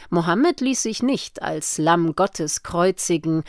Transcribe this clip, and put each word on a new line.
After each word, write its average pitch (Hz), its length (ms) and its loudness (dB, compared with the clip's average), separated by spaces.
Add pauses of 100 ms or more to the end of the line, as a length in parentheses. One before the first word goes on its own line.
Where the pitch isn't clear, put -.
Mohammed 175 500 2
ließ 254 220 -2
sich 220 220 -4
nicht - 400 -4
als - 340 -6
Lamm 165 380 2
Gottes - 480 -2
kreuzigen, 170 840 0